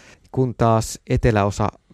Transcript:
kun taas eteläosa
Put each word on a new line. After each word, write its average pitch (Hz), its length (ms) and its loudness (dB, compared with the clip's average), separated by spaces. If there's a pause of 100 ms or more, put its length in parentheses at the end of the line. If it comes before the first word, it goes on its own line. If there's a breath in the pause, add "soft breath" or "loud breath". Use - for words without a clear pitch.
(320 soft breath)
kun 127 260 -2
taas 113 420 0 (100)
eteläosa 104 580 0 (260)